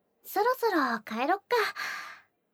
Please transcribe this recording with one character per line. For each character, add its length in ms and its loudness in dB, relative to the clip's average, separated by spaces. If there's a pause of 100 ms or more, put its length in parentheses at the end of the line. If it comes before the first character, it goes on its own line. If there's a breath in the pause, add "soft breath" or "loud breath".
(260)
そ 160 0
ろ 140 4
そ 120 0
ろ 340 2
帰 260 -4
ろ 80 4
っ 40 -6
か。 60 -20 (1080 loud breath)